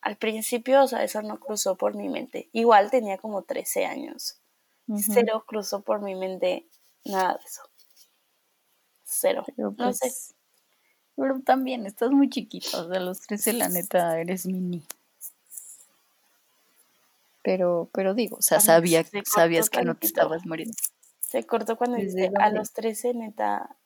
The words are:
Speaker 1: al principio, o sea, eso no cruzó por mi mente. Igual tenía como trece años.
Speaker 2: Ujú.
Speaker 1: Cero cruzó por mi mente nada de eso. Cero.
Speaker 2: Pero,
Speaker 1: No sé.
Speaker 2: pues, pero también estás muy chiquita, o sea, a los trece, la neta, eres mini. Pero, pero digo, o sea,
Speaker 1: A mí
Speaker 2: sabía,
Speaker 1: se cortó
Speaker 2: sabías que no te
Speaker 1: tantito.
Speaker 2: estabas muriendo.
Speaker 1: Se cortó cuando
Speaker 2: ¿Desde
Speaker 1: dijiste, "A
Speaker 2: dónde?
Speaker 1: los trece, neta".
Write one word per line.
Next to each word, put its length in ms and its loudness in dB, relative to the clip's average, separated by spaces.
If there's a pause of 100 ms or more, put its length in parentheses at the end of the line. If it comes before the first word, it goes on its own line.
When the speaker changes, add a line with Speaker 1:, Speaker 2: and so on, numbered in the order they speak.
Speaker 1:
al 160 -6
principio, 640 2
o 60 6
sea, 160 -2
eso 180 -4
no 180 -10
cruzó 360 -2
por 200 0
mi 120 -8
mente. 440 -8
Igual 380 6
tenía 280 0
como 240 -8
trece 440 -4
años. 540 -10 (480)
Speaker 2:
Ujú. 140 -4 (120)
Speaker 1:
Cero 320 2
cruzó 360 -6
por 200 -2
mi 120 -8
mente 520 -4 (380)
nada 300 0
de 120 -14
eso. 160 -16 (1400)
Cero. 400 -2 (120)
Speaker 2:
Pero, 200 -4
Speaker 1:
No 160 -2
sé. 140 -4
Speaker 2:
pues, 280 -8 (840)
pero 280 0
también 420 0
estás 260 -2
muy 180 6
chiquita, 520 -6
o 60 -10
sea, 100 -2
a 60 -2
los 180 -6
trece, 300 -2
la 160 0
neta, 520 0
eres 260 -4
mini. 360 -4 (2500)
Pero, 500 2
pero 220 0
digo, 240 -2
o 40 -4
sea, 160 4
Speaker 1:
A 20 6
mí 60 4
Speaker 2:
sabía, 380 6
Speaker 1:
se 180 -8
cortó 180 -4
Speaker 2:
sabías 300 4
que 120 0
no 140 0
te 100 -6
Speaker 1:
tantito. 140 0
Speaker 2:
estabas 260 0
muriendo. 300 -8 (440)
Speaker 1:
Se 260 -4
cortó 300 -2
cuando 200 -2
Speaker 2:
¿Desde 260 -2
Speaker 1:
dijiste, 180 2
"A 40 6
Speaker 2:
dónde? 160 2
Speaker 1:
los 120 -8
trece, 420 -4
neta". 720 -4